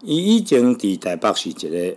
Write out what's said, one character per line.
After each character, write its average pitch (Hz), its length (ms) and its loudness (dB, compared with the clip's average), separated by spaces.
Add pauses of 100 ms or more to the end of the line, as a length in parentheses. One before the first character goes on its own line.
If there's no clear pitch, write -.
伊 190 360 2
以 220 40 2
前 123 340 4
伫 98 220 -2
台 110 180 -4
北 113 200 0
是 - 140 -6
一 - 40 -10
个 87 440 -6